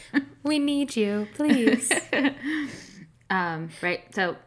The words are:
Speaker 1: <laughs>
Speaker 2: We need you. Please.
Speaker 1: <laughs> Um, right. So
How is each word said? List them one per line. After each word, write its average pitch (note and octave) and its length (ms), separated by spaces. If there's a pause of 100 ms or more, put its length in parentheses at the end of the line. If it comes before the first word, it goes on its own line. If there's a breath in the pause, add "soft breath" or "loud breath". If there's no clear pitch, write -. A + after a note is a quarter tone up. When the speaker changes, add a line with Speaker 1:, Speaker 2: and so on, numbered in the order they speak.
(140 loud breath)
Speaker 1:
<laughs> - 300
Speaker 2:
We D4+ 140
need C#4+ 380
you. G#3 380
Please. C4+ 580 (180)
Speaker 1:
<laughs> C#4 220 (1000 loud breath)
Um, E3+ 400 (100)
right. F3 220 (120)
So F#3 220 (100)